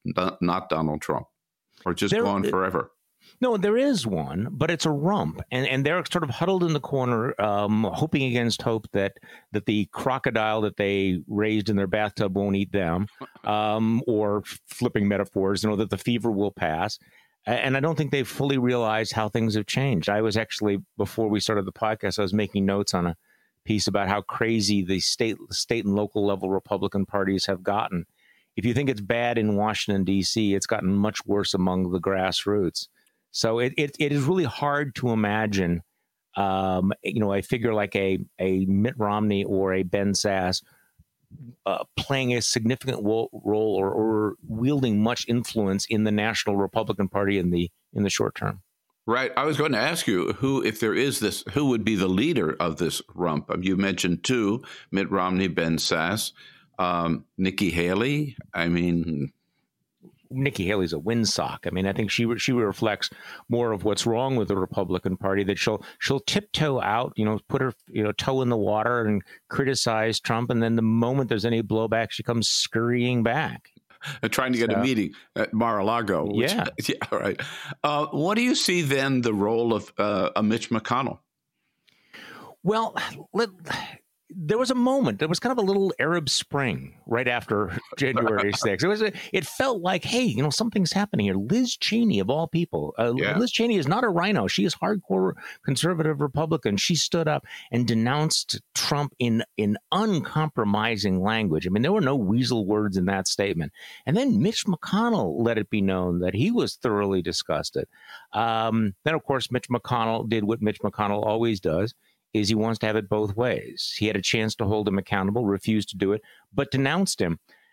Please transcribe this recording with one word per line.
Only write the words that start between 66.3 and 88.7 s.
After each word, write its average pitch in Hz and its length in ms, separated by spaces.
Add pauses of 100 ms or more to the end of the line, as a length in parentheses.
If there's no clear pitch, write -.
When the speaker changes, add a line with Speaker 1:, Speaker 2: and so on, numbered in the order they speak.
Speaker 2:
out, 107 360
you 107 100
know, 107 140 (100)
put 135 120
her, 131 120 (160)
you 110 140
know, 107 100
toe 131 300
in 120 60
the 120 60
water 110 460
and 107 220 (260)
criticize 113 680
Trump. 117 320
And 120 100
then 113 140
the 113 80
moment 117 440
there's 104 160
any 113 200
blowback, 110 480
she - 120
comes 117 240
scurrying 120 760
back. 120 480 (520)
Speaker 1:
Uh, - 60
trying 127 220
to 123 60
get 113 140
Speaker 2:
So 98 60
Speaker 1:
a 98 40
meeting 113 300 (240)
at - 180
Mar-a-Lago. 107 720
Which, 107 260
Speaker 2:
Yeah. 220 220
Speaker 1:
<laughs> - 140
yeah, - 80 (160)
right. - 280 (440)
Uh, 147 240
what 156 260
do 226 80
you 247 140
see 180 260
then 135 400
the 117 120
role 113 420
of, 104 240
uh, 98 360
a 104 60
Mitch 110 300
McConnell? 120 480 (1400)
Speaker 2:
Well, 220 320 (380)
let, 220 160 (840)
there 175 240
was 254 140
a 262 40
moment, 247 440
there 156 80
was 170 120
kind 247 120
of 262 60
a 202 100
little 196 320
Arab 160 300
Spring 135 640 (120)
right 120 220
after 104 480 (120)
<laughs> - 100
January 110 560
sixth. 104 320